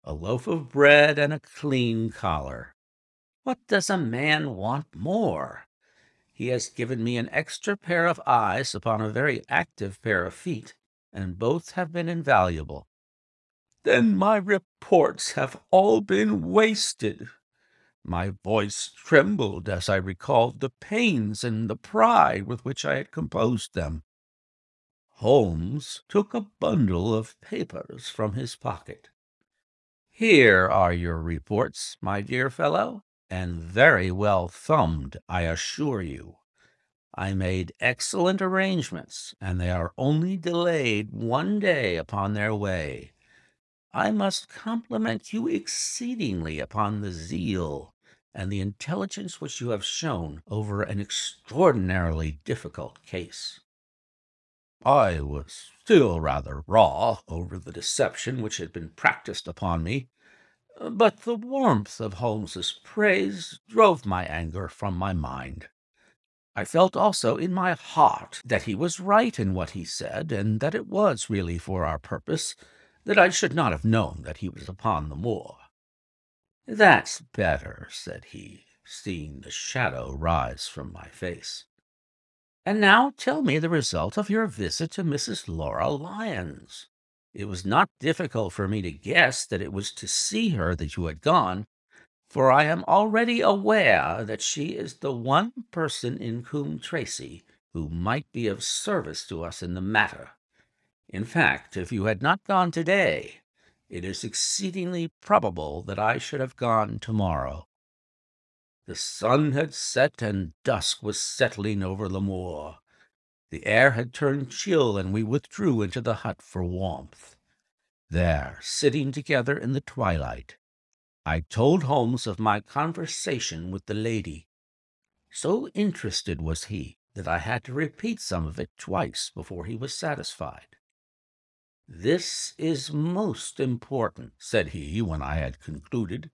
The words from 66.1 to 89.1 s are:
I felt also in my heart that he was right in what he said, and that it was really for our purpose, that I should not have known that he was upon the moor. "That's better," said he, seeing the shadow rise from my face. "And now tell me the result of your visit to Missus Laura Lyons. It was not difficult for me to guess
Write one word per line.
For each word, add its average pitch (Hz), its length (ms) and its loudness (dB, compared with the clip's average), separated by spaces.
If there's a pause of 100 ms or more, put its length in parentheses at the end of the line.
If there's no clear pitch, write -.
I - 80 -4
felt 185 320 4
also 185 400 2
in 180 180 -2
my 180 200 0
heart - 720 2
that 120 200 0
he 110 100 -4
was 165 260 -2
right 208 380 2
in 98 160 0
what 90 160 -4
he 85 140 -10
said, - 480 -6
and 107 260 0
that 147 160 -2
it 214 140 -6
was 190 420 0
really 87 260 -2
for 87 300 -2
our 76 140 -4
purpose, - 560 -6 (480)
that 202 140 2
I 180 100 8
should 185 260 0
not 143 180 2
have 76 120 -2
known 101 380 2
that 76 160 -12
he 95 100 -6
was 69 200 -14
upon 92 400 -2
the 78 80 -10
moor. 104 420 -6 (1080)
"That's - 540 6
better," - 720 -4
said - 360 -14
he, - 400 -20 (180)
seeing 76 560 -10
the - 100 -16
shadow 67 640 -4
rise 71 520 0
from - 260 -12
my 82 160 -18
face. - 580 -12 (960)
"And 208 160 0
now 226 380 8
tell 294 240 0
me 156 160 4
the 160 100 0
result 120 480 0
of 202 140 -2
your 220 160 2
visit 117 460 -4
to 190 120 -4
Missus 143 420 -4
Laura 80 440 -2
Lyons. 147 960 -8 (460)
It 101 100 -8
was 95 220 -8
not 143 320 2
difficult 143 560 -2
for 101 120 -2
me 104 140 -2
to 90 100 -4
guess 127 540 2